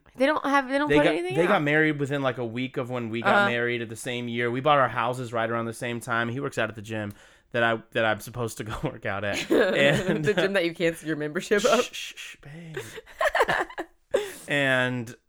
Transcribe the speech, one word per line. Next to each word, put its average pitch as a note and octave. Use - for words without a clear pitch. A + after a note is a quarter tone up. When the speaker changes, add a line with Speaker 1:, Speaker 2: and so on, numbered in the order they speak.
Speaker 1:
They B3+
don't D4+
have, C4+
they C4+
don't D4
Speaker 2:
They D3
Speaker 1:
put -
Speaker 2:
got, -
Speaker 1:
anything F4
Speaker 2:
they D#3+
Speaker 1:
out. F3
Speaker 2:
got F#3+
married D3+
within, C#3+
like, B2+
a B2+
week B2
of B2+
when A#2+
we A2+
got G3
Speaker 1:
Uh-huh. G3+
Speaker 2:
married A#2+
at A2+
the A2+
same A#2+
year. A#2
We B2+
bought D3
our B2+
houses A#2+
right A2+
around A#2
the A2+
same A#2+
time. A#2
He A#2+
works C#3
out A2+
at G#2+
the A2
gym G#2+
that A#2+
I, A#2
that A#2
I'm G#2+
supposed A#2
to -
go A#2
<laughs> -
work A#2
out G2+
at. G2
Speaker 1:
<laughs> -
Speaker 2:
And, D#3
Speaker 1:
The G#3
gym G3
Speaker 2:
uh, -
Speaker 1:
that F#3+
you E3
canceled E3
your D#3
membership D#3
of. A3+
Speaker 2:
Shh, -
shh, -
shh, -
babe. D#3+
<laughs> -
And, B2+